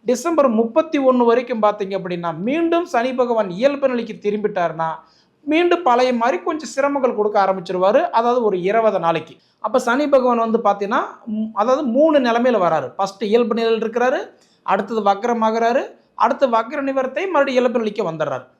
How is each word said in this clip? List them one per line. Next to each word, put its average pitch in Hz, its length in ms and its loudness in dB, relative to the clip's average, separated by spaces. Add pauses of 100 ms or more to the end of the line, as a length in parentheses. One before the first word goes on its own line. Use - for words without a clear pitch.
டிசம்பர் 285 380 2 (120)
முப்பத்தி 311 380 0 (120)
ஒண்ணு 247 200 2
வரைக்கும் 240 360 0
பார்த்தீங்க 208 340 -2
அப்படின்னா, 175 320 -6 (160)
மீண்டும் 330 460 0
சனி 254 260 0
பகவான் 233 380 0
இயல்பு 277 340 0
நிலைக்கு 226 240 -4 (100)
திரும்பிட்டாருன்னா, 175 640 -2 (640)
மீண்டும் 349 360 2
பழைய 254 240 4 (100)
மாதிரி 269 160 0 (100)
கொஞ்சம் 320 260 -6
சிரமங்கள் 269 460 0
கொடுக்க 208 240 0
ஆரம்பிச்சிருவாரு. 190 580 0 (160)
அதாவது 240 300 2
ஒரு 190 100 0 (120)
இருபது 214 360 2
நாளைக்கு. 165 280 -2 (320)
அப்ப 214 220 0
சனி 262 260 0
பகவான் 247 320 2
வந்து 226 220 0
பார்த்தீங்கன்னா, 202 340 0 (320)
ம், 220 160 -4 (120)
அதாவது 262 220 2 (120)
மூணு 302 220 4 (100)
நிலைமையில 233 380 2
வராரு. 156 220 0 (100)
ஃபர்ஸ்ட் 196 340 -4
இயல்பு 233 280 2
நிலையில 226 240 0
இருக்கிறாரு, 247 360 0 (540)
அடுத்தது 214 360 -2
வக்ரமாகறாரு, 226 760 0 (420)
அடுத்து 277 200 2 (100)
வக்ர 240 340 -2
நிவர்த்தி 269 320 -2 (120)
மறுபடியும் 277 240 2
இயல்பு 247 260 0
நிலைக்கு 208 260 -4
வந்துடுறாரு. 143 360 -6 (140)